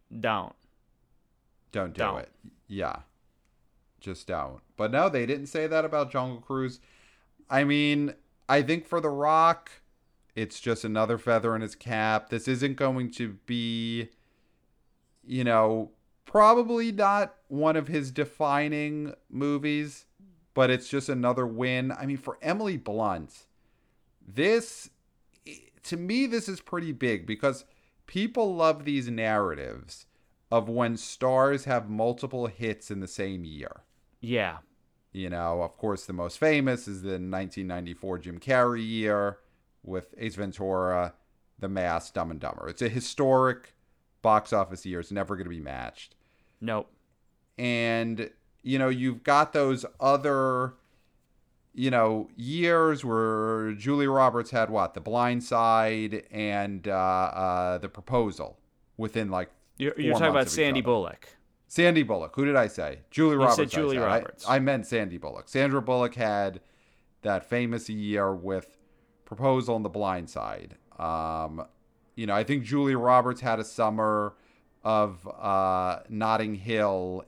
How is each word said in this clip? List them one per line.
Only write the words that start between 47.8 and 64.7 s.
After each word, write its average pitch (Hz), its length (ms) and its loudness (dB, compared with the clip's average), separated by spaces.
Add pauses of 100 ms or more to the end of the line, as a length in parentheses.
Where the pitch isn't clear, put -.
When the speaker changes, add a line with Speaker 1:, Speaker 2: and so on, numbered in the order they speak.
Speaker 2:
you 131 160 -2
know, 131 100 2
you've 127 360 -2
got 147 280 4
those 135 320 2 (140)
other, 131 760 2 (1000)
you 127 160 0
know, 110 460 2
years 160 680 2
where 110 680 0
Julia 139 380 0
Roberts 127 400 4
had 113 200 2
what? 98 240 0
The 90 60 -10
Blind 120 420 0
Side 110 880 2
and, 101 560 -4
uh, 104 60 -2
uh, 92 880 0
The 95 100 -8
Proposal 110 720 -4 (360)
within, 110 340 -4
like, 90 200 -2 (280)
Speaker 1:
You're, 139 200 0
you're 147 140 2
Speaker 2:
four - 80 4
Speaker 1:
talking 160 140 6
Speaker 2:
months - 0 -
Speaker 1:
about 139 60 6
Speaker 2:
of 127 60 4
each 151 200 2
Speaker 1:
Sandy 135 140 2
Speaker 2:
other. 113 40 0
Speaker 1:
Bullock. 107 440 0 (380)
Speaker 2:
Sandy 170 360 6
Bullock. 95 340 -2
Who 135 80 2
did 143 100 4
I 123 120 6
say? 73 340 -6 (100)
Julia 151 280 4
Speaker 1:
You 135 60 6
Speaker 2:
Roberts, 120 120 8
Speaker 1:
said 151 100 2
Speaker 2:
I 147 160 -2
Speaker 1:
Julia 139 180 2
Speaker 2:
said. 110 80 2
I, 98 100 4
Speaker 1:
Roberts. - 280 -10
Speaker 2:
I 131 120 6
meant 135 280 0